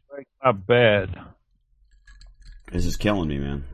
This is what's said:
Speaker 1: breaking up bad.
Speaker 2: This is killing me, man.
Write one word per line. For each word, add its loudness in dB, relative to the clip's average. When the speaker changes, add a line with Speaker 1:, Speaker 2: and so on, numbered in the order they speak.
Speaker 1:
breaking -16
up 0
bad. 4
Speaker 2:
This 0
is -2
killing 0
me, -4
man. -6